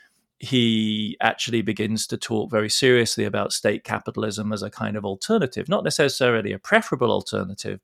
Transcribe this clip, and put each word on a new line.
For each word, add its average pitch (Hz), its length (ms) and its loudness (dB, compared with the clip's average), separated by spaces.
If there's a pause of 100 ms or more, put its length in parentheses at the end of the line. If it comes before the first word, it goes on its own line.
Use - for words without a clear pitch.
(380)
he 110 840 0
actually 113 420 0
begins 107 440 -2
to 127 120 -6
talk 110 320 -2
very 107 180 2
seriously 120 560 4
about 101 300 -2
state 110 300 0
capitalism 107 680 -4
as 101 100 -4
a 101 80 -6
kind 107 260 -6
of 104 80 -6
alternative, 127 640 -2
not 196 140 0
necessarily 123 720 2
a 98 60 -6
preferable 127 520 2
alternative, 98 720 -4